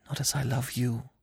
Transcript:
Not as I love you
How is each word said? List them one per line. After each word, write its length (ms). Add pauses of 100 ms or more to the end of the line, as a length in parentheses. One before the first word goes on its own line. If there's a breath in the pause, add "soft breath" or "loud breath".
Not 120
as 140
I 80
love 300
you 380 (120)